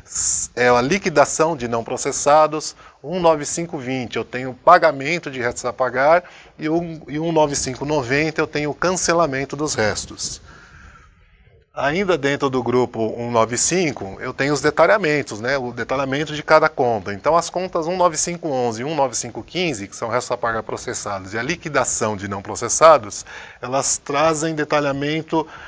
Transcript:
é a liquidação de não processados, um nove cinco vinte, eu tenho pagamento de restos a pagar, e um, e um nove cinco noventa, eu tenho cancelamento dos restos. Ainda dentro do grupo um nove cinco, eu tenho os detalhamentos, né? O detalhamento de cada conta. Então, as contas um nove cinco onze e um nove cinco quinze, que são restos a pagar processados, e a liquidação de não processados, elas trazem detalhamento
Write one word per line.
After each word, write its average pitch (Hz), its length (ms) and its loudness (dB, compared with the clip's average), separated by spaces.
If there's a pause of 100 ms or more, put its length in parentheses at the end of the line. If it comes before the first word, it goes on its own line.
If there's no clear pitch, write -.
(580)
é 123 100 4
a 123 140 6
liquidação 160 760 2
de 117 140 -6
não 113 160 -2
processados, 147 920 2 (260)
um 160 160 -8
nove 160 280 2
cinco 170 320 -6
vinte, 127 400 -6
eu 113 80 -4
tenho 127 280 -8
pagamento 160 800 4
de 127 80 -8
restos 120 240 -4
a 123 80 -4
pagar, 135 500 4 (380)
e 156 80 -4
um, 160 400 -4
e 143 100 -8
um 165 140 -2
nove 151 240 2
cinco 131 300 -6
noventa, 147 560 0
eu 151 60 0
tenho 147 260 -4
cancelamento 165 840 0
dos 147 180 -4
restos. - 680 -4 (1300)
Ainda 160 440 0
dentro 139 320 0
do 127 140 0
grupo 120 540 0
um 120 120 -6
nove 117 280 2
cinco, 135 640 -2
eu 127 120 -8
tenho 143 200 0
os 131 80 -2
detalhamentos, 151 800 2
né? 135 160 0
O 123 160 -6
detalhamento 135 600 -4
de 147 80 -8
cada 156 280 6
conta. 107 440 -2
Então, 147 220 0
as 165 140 0
contas 180 360 -4
um 180 120 -4
nove 175 180 2
cinco 170 320 -4
onze 123 340 -2
e 131 40 -6
um 160 100 -4
nove 131 180 0
cinco 113 300 -8
quinze, 147 420 -4
que - 100 -14
são 120 120 -6
restos 120 240 -2
a 120 60 -4
pagar 113 260 -4
processados, 101 720 -8
e 110 40 -4
a 117 60 -4
liquidação 135 720 -2
de 98 140 -8
não 98 120 -6
processados, 110 840 4 (360)
elas 131 360 -2
trazem 156 580 0
detalhamento 151 880 -2 (220)